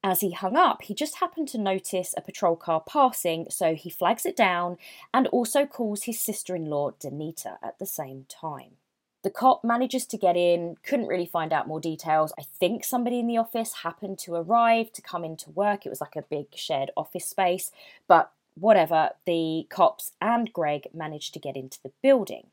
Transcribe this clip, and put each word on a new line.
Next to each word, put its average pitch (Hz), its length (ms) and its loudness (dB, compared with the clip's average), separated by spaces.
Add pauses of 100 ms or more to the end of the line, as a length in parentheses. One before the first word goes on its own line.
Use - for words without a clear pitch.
As 190 160 0
he 196 120 0
hung 190 260 -2
up, 339 260 4
he 208 100 -10
just 302 220 -4
happened 330 340 -4
to 240 80 -6
notice 190 600 -2
a - 40 -6
patrol 170 360 0
car 160 240 -2
passing, 202 680 0
so 165 260 0
he 165 140 -14
flags - 360 0
it - 100 -4
down 175 420 0 (360)
and 165 140 4
also 262 380 2
calls 214 380 -6
his 233 160 -6
sister-in-law, 156 800 -4
Danita, 151 640 -10
at - 160 -12
the 202 60 -8
same 135 420 -10
time. 139 440 -10 (520)
The 196 80 -2
cop 254 320 4
manages 247 440 0
to 214 100 -8
get 180 200 2
in, 175 460 2
couldn't 254 240 -2
really 175 180 -2
find 160 260 -2
out 151 160 0
more 156 120 -6
details. 156 580 0
I - 60 -16
think - 420 -2
somebody 240 340 -2
in 233 80 -2
the 233 100 0
office 226 460 -4
happened 190 360 -8
to 170 160 -8
arrive 226 580 2
to - 80 -16
come 170 240 -8
into 160 240 -12
work. 202 360 0
It - 40 -8
was - 120 -8
like - 140 -10
a 151 60 -6
big 147 340 -6
shared 139 400 -4
office - 300 -6
space, 185 460 0 (360)
but 170 240 8 (220)
whatever, 165 580 6 (140)
the 160 440 0
cops - 520 2
and 233 320 0
Greg 147 400 -2
managed 156 400 -10
to 156 60 -14
get 135 180 -8
into 131 240 -12
the 131 100 -14 (100)
building. 240 520 2